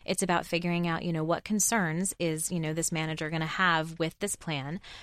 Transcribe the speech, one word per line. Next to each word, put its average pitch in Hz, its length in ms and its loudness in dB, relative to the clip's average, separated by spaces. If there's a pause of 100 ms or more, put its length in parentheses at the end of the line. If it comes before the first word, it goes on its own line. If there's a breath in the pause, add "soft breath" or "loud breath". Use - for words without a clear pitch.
It's - 160 0
about 175 240 2
figuring 175 400 2
out, 165 160 0
you 170 100 0
know, 160 120 0
what 165 200 0
concerns 190 760 2
is, 156 320 0
you 180 100 0
know, 156 120 0
this 160 200 0
manager 156 360 -2
gonna 160 160 0
have 165 540 2
with 160 220 -2
this 202 160 -2
plan? 147 440 -4 (220 loud breath)